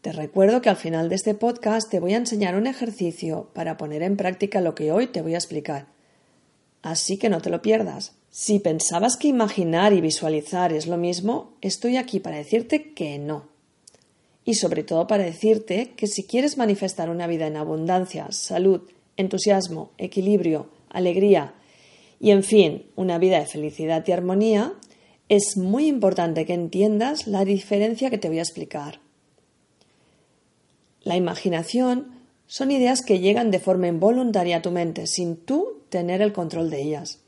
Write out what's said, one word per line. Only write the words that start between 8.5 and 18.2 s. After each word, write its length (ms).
pensabas 580
que 120
imaginar 640
y 80
visualizar 720
es 160
lo 80
mismo, 640
estoy 360
aquí 220
para 200
decirte 540
que 280
no. 260
Y 100
sobre 280
todo 240
para 160
decirte 760
que 120
si 160
quieres 340
manifestar 500
una 200
vida 180
en 100
abundancia, 760